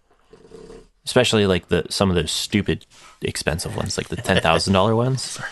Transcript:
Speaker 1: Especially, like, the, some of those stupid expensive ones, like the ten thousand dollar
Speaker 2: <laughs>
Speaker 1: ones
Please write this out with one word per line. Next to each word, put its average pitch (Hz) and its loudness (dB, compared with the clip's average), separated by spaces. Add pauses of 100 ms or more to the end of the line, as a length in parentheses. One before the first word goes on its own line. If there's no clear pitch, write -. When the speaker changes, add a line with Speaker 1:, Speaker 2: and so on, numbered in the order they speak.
(1080)
Speaker 1:
Especially, 113 4
like, 90 0
the, 87 0
some 98 0
of 87 0
those 80 0
stupid - -2 (380)
expensive - -4
ones, - -6
like - -6
the - -8
ten - 0
thousand 82 2
dollar 101 4
Speaker 2:
<laughs> 120 2
Speaker 1:
ones - -4 (120)